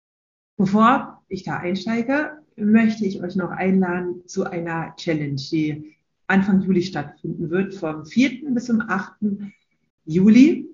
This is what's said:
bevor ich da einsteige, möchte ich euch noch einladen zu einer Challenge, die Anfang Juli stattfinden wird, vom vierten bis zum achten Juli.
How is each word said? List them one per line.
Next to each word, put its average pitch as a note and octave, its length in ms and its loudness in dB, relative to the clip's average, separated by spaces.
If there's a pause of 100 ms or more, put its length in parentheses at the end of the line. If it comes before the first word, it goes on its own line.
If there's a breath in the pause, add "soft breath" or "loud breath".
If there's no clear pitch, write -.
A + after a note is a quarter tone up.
(560)
bevor G#3+ 720 2
ich F#3 160 -10
da D3+ 140 -8
einsteige, A3+ 840 -4 (160)
möchte G#3+ 500 2
ich F#3+ 160 -4
euch F#3 140 -8
noch F3 160 -2
einladen F3+ 760 0
zu F#3+ 160 -4
einer E3 520 -6
Challenge, D3 540 -4
die D3+ 460 -4 (320)
Anfang F#3+ 320 2
Juli F3+ 220 0
stattfinden D#3+ 680 -8
wird, F#3+ 240 -4
vom D#3 320 -8
vierten C#4 480 -2
bis A#3+ 120 -4
zum A3 140 0
achten G3+ 720 -6 (520)
Juli. G#3+ 680 6